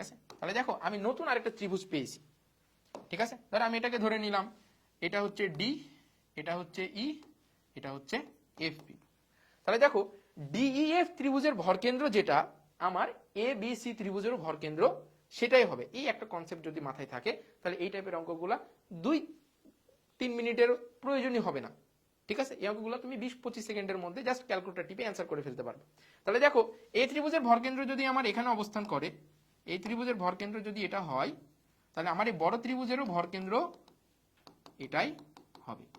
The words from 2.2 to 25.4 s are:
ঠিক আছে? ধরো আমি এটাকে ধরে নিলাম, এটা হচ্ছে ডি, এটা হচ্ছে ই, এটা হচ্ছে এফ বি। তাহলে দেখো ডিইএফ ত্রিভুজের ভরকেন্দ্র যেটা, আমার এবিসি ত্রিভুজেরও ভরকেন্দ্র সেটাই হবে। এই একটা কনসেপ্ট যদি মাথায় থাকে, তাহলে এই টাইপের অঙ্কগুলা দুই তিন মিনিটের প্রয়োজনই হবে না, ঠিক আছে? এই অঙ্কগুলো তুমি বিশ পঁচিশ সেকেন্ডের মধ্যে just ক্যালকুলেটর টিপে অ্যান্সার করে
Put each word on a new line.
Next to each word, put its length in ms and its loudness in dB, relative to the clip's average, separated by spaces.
ঠিক 160 -8
আছে? 100 -10
ধরো 180 2
আমি 100 0
এটাকে 260 -2
ধরে 200 2
নিলাম, 200 0
এটা 180 0
হচ্ছে 200 -2
ডি, 100 0
এটা 200 -4
হচ্ছে 240 -6
ই, 40 -2
এটা 180 -10
হচ্ছে 220 -6
এফ 80 -4
বি। 100 -20
তাহলে 220 2
দেখো 140 6
ডিইএফ 540 4
ত্রিভুজের 460 2
ভরকেন্দ্র 400 4
যেটা, 220 6
আমার 200 2
এবিসি 540 -2
ত্রিভুজেরও 460 -2
ভরকেন্দ্র 380 0
সেটাই 320 8
হবে। 140 -4
এই 160 -4
একটা 200 -8
কনসেপ্ট 340 -8
যদি 200 -6
মাথায় 260 -8
থাকে, 180 -2
তাহলে 220 -4
এই 100 -2
টাইপের 260 -6
অঙ্কগুলা 360 -2
দুই 120 4
তিন 180 -2
মিনিটের 320 4
প্রয়োজনই 440 0
হবে 180 -2
না, 40 -12
ঠিক 160 -2
আছে? 180 -6
এই 100 -2
অঙ্কগুলো 320 -6
তুমি 200 -8
বিশ 100 -6
পঁচিশ 260 -8
সেকেন্ডের 340 -4
মধ্যে 240 -8
just 220 -2
ক্যালকুলেটর 400 -4
টিপে 160 -6
অ্যান্সার 260 -4
করে 140 -2